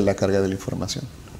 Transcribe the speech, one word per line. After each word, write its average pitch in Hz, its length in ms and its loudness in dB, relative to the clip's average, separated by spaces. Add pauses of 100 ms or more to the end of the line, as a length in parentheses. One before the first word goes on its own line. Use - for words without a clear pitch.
la 98 120 4
carga 98 260 2
de 98 80 4
la 95 60 0
información. - 500 -4 (360)